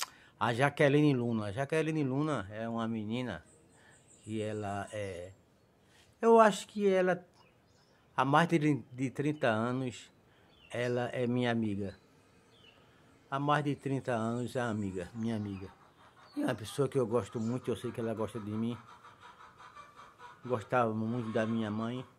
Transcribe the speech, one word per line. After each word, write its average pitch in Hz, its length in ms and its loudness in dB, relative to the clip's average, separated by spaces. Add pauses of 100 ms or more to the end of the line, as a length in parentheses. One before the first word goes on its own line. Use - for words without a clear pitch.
(380)
a, 104 80 0
a 120 80 2
Jaqueline 143 600 6
Luna. 120 320 0
A 101 60 -6
Jaqueline 156 520 0
Luna 135 480 -2
é 113 160 -6
uma 113 180 -2
menina 113 580 -4 (760)
que 107 180 -6
ela 104 520 -6
é, 95 400 -8 (880)
eu 226 160 8
acho 208 300 6
que 208 180 0
ela, 185 400 2 (880)
há 131 80 4
mais 147 240 6
de, 151 440 2
de 123 180 -4
trinta 147 380 0
anos, 123 640 -2 (580)
ela 123 420 0
é 127 140 -2
minha 123 240 2
amiga. 104 480 -2 (1300)
Há 135 120 -2
mais 147 240 2
de 143 100 0
trinta 131 380 -4
anos 117 420 -2
é 123 60 -2
amiga, 101 520 -4
minha 113 220 -4
amiga. 98 340 -6 (680)
E 294 60 -4
é - 20 -2
uma 190 100 0
pessoa 110 320 -4
que 135 120 -2
eu 123 80 2
gosto 113 340 -2
muito, 120 300 -2
eu 110 60 0
sei 117 140 -8
que - 80 -10
ela 113 140 -2
gosta 107 260 -4
de 104 120 -8
mim. 113 260 -2 (1700)
Gostava 120 480 0
muito 113 400 -4
da 113 140 0
minha 110 240 -2
mãe. 113 340 -6 (140)